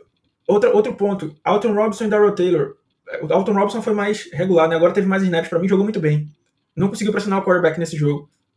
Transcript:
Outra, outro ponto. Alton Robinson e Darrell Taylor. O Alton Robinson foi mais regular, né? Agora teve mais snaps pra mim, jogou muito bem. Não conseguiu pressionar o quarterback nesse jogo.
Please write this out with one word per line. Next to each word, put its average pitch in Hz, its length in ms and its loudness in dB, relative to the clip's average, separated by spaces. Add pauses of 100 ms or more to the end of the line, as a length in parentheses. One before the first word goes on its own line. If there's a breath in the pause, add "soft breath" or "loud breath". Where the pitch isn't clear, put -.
(460)
Outra, 196 240 2
outro 220 240 2
ponto. 190 480 -4
Alton 208 300 0
Robinson 214 320 -2
e 214 40 0
Darrell 208 260 4
Taylor. 175 420 0 (460)
O 156 100 -4
Alton 190 200 2
Robinson 208 300 0
foi 220 120 -2
mais 208 380 -4
regular, 170 360 2
né? 165 80 0
Agora 175 160 2
teve 190 140 0
mais 190 160 0
snaps 170 260 0
pra 170 100 -2
mim, 185 100 -2
jogou 202 160 2
muito 214 160 -4
bem. 151 280 0 (480)
Não 185 120 0
conseguiu 208 240 -4
pressionar 196 280 -2
o 190 40 -6
quarterback 165 340 2
nesse 165 180 -6
jogo. 147 340 -2 (260)